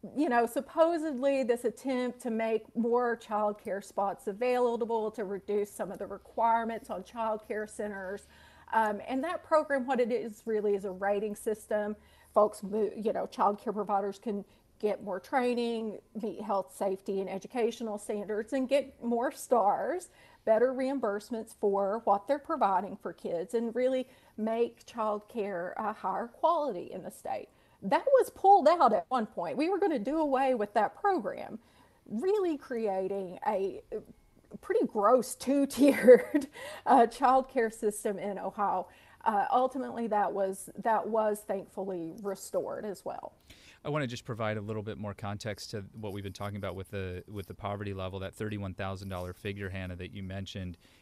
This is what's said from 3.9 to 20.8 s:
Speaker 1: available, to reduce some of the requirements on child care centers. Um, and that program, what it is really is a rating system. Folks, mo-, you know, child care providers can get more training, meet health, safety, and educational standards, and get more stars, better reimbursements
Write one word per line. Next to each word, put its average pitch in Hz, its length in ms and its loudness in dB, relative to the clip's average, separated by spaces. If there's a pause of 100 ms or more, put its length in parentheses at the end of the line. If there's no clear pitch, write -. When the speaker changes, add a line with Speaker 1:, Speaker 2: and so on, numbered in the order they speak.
Speaker 1:
available, 233 840 0
to 220 120 -8
reduce 202 480 -4
some 190 200 -8
of 196 80 -12
the 196 80 -8
requirements 226 840 -2
on 190 140 -6
child 226 440 -4
care 214 200 -6
centers. 202 600 -8 (460)
Um, 214 340 2
and 262 160 -2
that 339 200 -6
program, 302 420 2
what 262 160 0
it 226 100 2
is 226 340 -4
really 214 300 2
is 190 100 -4
a 196 60 -4
rating 202 440 -2
system. 214 600 -4 (380)
Folks, 208 300 4
mo-, 202 320 -2
you 214 180 -2
know, 180 140 -4
child 202 340 0
care 220 120 -6
providers 202 460 -4
can 202 240 -6 (360)
get 208 240 -4
more 190 160 -6
training, 240 800 -2 (220)
meet 208 200 -6
health, 196 340 -2
safety, 196 460 -2
and 190 80 -6
educational 214 680 -4
standards, 208 540 -6
and 262 140 0
get 269 360 0
more 240 280 0
stars, 220 800 0 (360)
better 226 280 4
reimbursements 240 880 -2